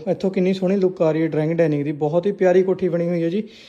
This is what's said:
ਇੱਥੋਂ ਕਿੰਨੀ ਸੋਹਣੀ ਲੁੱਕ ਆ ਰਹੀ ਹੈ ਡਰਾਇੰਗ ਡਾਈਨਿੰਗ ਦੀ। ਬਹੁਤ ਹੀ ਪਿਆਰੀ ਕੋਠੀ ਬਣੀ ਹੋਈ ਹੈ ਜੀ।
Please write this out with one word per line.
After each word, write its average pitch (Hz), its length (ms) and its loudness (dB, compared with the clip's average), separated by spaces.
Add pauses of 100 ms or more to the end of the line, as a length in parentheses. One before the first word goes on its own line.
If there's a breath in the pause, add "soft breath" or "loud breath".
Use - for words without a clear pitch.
ਇੱਥੋਂ 185 220 -2
ਕਿੰਨੀ 190 240 0
ਸੋਹਣੀ 190 220 0
ਲੁੱਕ 185 260 0
ਆ 160 100 4
ਰਹੀ 156 100 0
ਹੈ 160 40 2
ਡਰਾਇੰਗ 156 260 0
ਡਾਈਨਿੰਗ 151 320 0
ਦੀ। 151 80 -4
ਬਹੁਤ 156 340 -2
ਹੀ 202 60 0
ਪਿਆਰੀ 185 300 4
ਕੋਠੀ 185 260 -2
ਬਣੀ 170 200 -2
ਹੋਈ 175 140 -2
ਹੈ 165 60 0
ਜੀ। 196 140 -2 (260 loud breath)